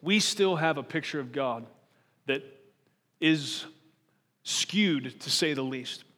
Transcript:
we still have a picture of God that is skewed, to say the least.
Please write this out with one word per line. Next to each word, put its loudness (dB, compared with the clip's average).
we 4
still 2
have 2
a -6
picture -4
of -10
God -4
that 0
is 2
skewed, 0
to -8
say 2
the -2
least. -6